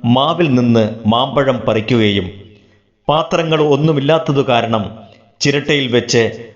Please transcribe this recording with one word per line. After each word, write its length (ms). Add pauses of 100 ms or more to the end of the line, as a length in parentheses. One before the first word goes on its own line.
മാവിൽ 500
നിന്ന് 340 (160)
മാമ്പഴം 520
പറിക്കുകയും 720 (760)
പാത്രങ്ങൾ 540
ഒന്നുമില്ലാത്തതു 880
കാരണം 500 (400)
ചിരട്ടയിൽ 480
വെച്ച് 580 (100)